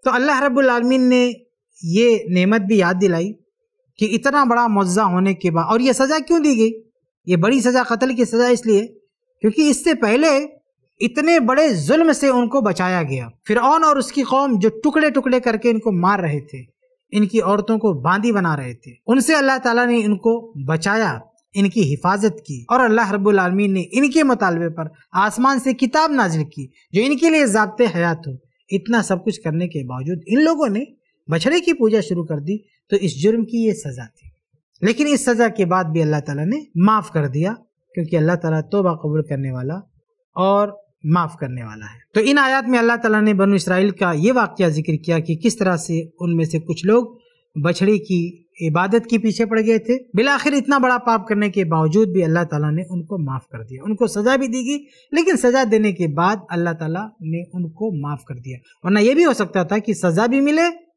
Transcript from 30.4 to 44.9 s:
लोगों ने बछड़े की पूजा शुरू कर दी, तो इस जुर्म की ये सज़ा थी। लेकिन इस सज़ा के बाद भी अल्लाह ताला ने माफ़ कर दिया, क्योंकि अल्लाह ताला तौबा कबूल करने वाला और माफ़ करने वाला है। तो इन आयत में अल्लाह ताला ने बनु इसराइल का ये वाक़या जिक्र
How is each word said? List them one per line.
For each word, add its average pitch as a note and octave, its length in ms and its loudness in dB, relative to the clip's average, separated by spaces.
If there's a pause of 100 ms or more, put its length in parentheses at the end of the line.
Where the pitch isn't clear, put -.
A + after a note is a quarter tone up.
लोगों D#4 300 0
ने A3+ 160 -4 (420)
बछड़े G3 320 0
की F4 140 -2
पूजा A3 280 2
शुरू F3 220 -4
कर D#3 180 -6
दी, F#3 140 -6 (340)
तो G3+ 80 0
इस D#3+ 200 -2
जुर्म A3 260 0
की A3+ 220 -2
ये G#3+ 100 0
सज़ा B2+ 300 -12
थी। - 240 -20 (520)
लेकिन A#3 260 0
इस C#4+ 160 0
सज़ा A#3 260 2
के G#3 160 -2
बाद F3+ 220 0
भी D#3+ 120 -2
अल्लाह D3+ 220 0
ताला D3 240 -6
ने C#4+ 200 -4 (120)
माफ़ G#3 340 2
कर D3+ 160 -2
दिया, D#3 240 -2 (420)
क्योंकि E3+ 220 -4
अल्लाह D#3+ 220 2
ताला D#3+ 300 -2
तौबा F#3+ 260 0
कबूल D#3 300 -2
करने C3+ 280 -6
वाला C3+ 280 -8 (560)
और G3+ 400 0 (320)
माफ़ E3 280 0
करने B2 280 -10
वाला G#2+ 220 -16
है। - 120 -20 (160)
तो G#3 80 2
इन C#4 160 2
आयत C4+ 280 2
में B3 120 2
अल्लाह A#3 200 2
ताला G#3+ 220 0
ने G#3+ 160 2
बनु G3 200 2
इसराइल F#3 360 0
का F3 220 -2
ये F3 180 2
वाक़या G3+ 380 0
जिक्र D#3 280 -2